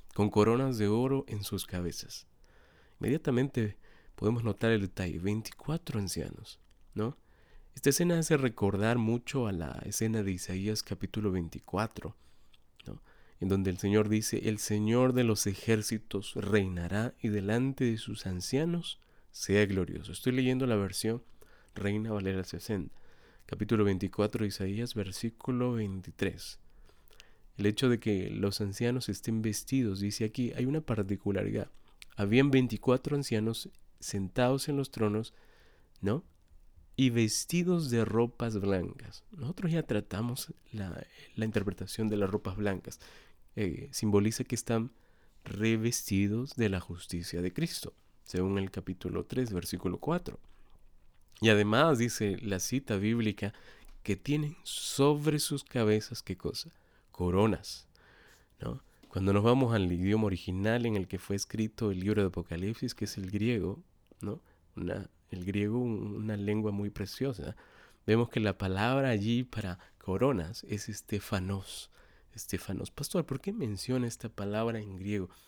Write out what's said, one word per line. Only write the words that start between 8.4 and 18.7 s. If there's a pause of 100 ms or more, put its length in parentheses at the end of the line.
mucho
a
la
escena
de
Isaías
capítulo
veinticuatro, (680)
¿no? (380)
En
donde
el
Señor
dice,
"El
Señor
de
los
ejércitos
reinará
y
delante
de
sus
ancianos (320)